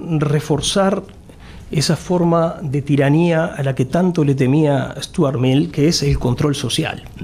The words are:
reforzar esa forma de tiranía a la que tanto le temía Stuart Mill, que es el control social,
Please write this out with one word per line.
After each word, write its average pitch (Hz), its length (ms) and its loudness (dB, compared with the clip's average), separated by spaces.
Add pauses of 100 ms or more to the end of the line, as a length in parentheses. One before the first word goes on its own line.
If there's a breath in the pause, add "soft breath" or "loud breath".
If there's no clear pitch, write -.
(200)
reforzar 156 840 0 (680 loud breath)
esa 156 240 0
forma 170 680 0
de 139 200 -2
tiranía 160 640 2
a - 180 -6
la 135 100 -2
que 131 120 -2
tanto 175 380 0
le 143 120 2
temía 139 640 2
Stuart 156 380 -2
Mill, 135 320 2
que 147 160 2
es 170 160 0
el 139 160 2
control 139 360 0
social, 117 480 -4 (200)